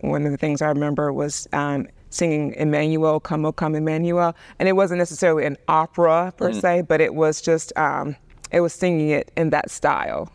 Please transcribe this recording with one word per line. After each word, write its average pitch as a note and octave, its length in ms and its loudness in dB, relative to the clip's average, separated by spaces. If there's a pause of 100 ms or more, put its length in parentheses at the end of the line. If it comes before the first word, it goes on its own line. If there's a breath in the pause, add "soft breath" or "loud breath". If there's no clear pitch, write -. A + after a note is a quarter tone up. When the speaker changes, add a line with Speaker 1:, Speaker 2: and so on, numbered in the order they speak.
Speaker 1:
one D3 240 -2
of D3 40 -2
the C#3 60 -2
things D3 240 -2
I D3+ 80 0
remember D3 440 0
was, C#3+ 420 -6
um, C#3+ 340 -2 (220)
singing D3+ 440 -2
Emmanuel, D#3 640 0
Come, D3+ 280 -4
O D#3 60 -2
Come, D#3 220 -2
Emmanuel. E3 640 0 (220 loud breath)
And F#3 100 0
it F#3+ 40 4
wasn't F#3 260 2
necessarily E3 480 2
an C#3+ 100 -4 (100)
opera E3 680 2
per - 140 -2
Speaker 2:
Mm. - 100 -4
Speaker 1:
se, F3 220 2
but D#3 180 2
it - 140 2
was D#3 260 0
just, D#3+ 360 0
um, C#3+ 380 -2 (380)
it E3+ 80 2
was E3+ 140 0
singing E3 340 0
it D3 260 0
in E3 160 0
that D3 200 0
style - 640 -2